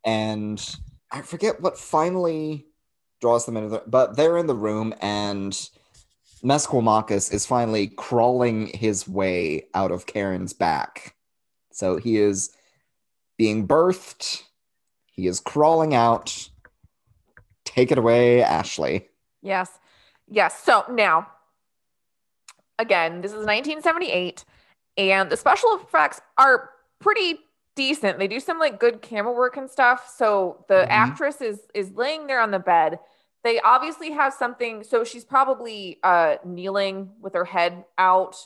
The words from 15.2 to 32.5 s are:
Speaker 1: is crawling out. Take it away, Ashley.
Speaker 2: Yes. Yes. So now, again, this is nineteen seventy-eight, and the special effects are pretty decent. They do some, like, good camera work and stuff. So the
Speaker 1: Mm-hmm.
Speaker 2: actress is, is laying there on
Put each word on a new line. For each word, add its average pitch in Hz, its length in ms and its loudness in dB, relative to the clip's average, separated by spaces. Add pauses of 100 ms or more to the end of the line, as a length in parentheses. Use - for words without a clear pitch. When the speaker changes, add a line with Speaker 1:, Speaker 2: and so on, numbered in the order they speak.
Speaker 1:
is 90 120 -2
crawling 156 540 2
out. 117 560 0 (1160)
Take - 260 2
it 143 60 4
away, 120 460 6
Ashley. 78 640 -2 (340)
Speaker 2:
Yes. 190 280 -4 (580)
Yes. - 360 0
So 294 260 4
now, 202 380 2 (1500)
again, 175 420 0
this 202 120 -8
is 214 120 -10
nineteen 277 360 -2
seventy-eight, 320 640 -2 (520)
and 190 320 2
the - 80 -2
special 415 380 2
effects - 460 -2 (160)
are 262 320 4 (300)
pretty 381 400 0 (360)
decent. 269 440 -2
They 196 80 0
do 220 120 -6
some, 330 200 -6
like, 277 200 0
good 233 220 0
camera 220 320 -6
work 254 240 -2
and 269 120 -12
stuff. 254 460 2
So 202 520 0
the 196 80 4
Speaker 1:
Mm-hmm. 185 160 4
Speaker 2:
actress 247 500 2
is, 214 180 -6 (140)
is 196 200 -6
laying 294 340 -4
there 262 140 -2
on 214 100 0